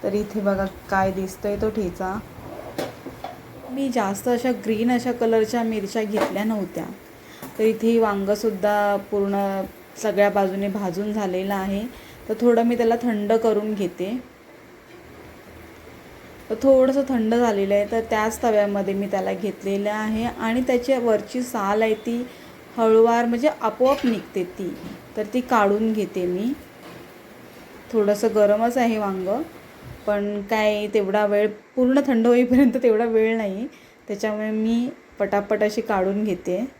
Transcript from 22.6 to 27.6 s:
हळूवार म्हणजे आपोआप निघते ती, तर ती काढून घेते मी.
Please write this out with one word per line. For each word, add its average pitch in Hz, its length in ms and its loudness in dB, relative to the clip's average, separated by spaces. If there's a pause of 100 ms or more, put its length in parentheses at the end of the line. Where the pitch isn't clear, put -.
हळूवार 226 480 6
म्हणजे 240 240 2 (120)
आपोआप 254 440 0
निघते 208 380 -2
ती, 175 340 -10 (400)
तर 214 60 -4 (100)
ती 254 80 0
काढून 220 520 2
घेते 190 320 -2
मी. 196 280 -2 (1400)